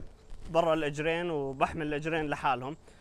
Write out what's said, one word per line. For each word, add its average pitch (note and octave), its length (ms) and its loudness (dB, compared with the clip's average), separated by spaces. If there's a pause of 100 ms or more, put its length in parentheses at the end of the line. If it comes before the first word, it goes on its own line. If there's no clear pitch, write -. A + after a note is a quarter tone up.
(500)
برا E3 240 6
الإجرين D#3+ 580 0
وبحمل D3 560 0
الإجرين D3+ 420 -2
لحالهم، C#3 480 -2 (240)